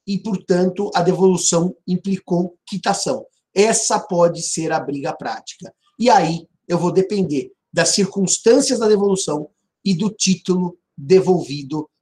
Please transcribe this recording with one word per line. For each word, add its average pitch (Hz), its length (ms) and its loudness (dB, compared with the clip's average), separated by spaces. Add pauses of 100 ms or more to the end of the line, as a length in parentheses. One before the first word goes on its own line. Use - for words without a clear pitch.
e, 196 100 -2
portanto, 185 800 -2
a 175 80 0
devolução 180 720 2 (100)
implicou 180 800 -4
quitação. 180 600 -4 (280)
Essa 214 460 2
pode 170 420 0
ser 160 300 -4
a 156 80 0
briga 143 340 -6
prática. - 600 -12 (260)
E 233 100 2
aí 170 380 4 (200)
eu 170 120 0
vou 175 120 0
depender 185 600 0 (200)
das 170 180 0
circunstâncias 220 880 2
da 226 80 0
devolução 190 600 0 (340)
e 196 100 0
do 190 160 -2
título 180 680 -2 (180)
devolvido 147 920 0 (120)